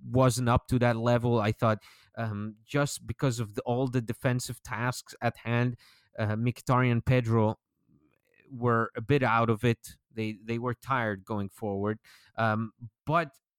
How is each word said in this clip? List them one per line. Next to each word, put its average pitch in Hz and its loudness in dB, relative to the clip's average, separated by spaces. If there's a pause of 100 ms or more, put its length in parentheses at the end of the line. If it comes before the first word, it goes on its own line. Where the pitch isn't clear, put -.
wasn't 127 2
up 123 2
to 127 0
that 120 2
level. 120 2
I 107 2
thought, 110 0 (380)
um, 107 -6 (100)
just 143 -4
because 120 -2
of 104 -8
the, - -6
all 123 0
the 123 -2
defensive 123 -4
tasks 123 -6
at 120 -2
hand, 120 0 (420)
uh, 107 -2
Mkhitaryan 123 0
and 117 0
Pedro 113 2 (920)
were 117 0
a 123 -6
bit 135 2
out 117 4
of 113 0
it. - -2 (180)
They, 110 -6
they 117 -4
were 120 -4
tired 113 -4
going 101 -4
forward. 104 -4 (380)
Um, 110 -2 (340)
but 160 -2 (280)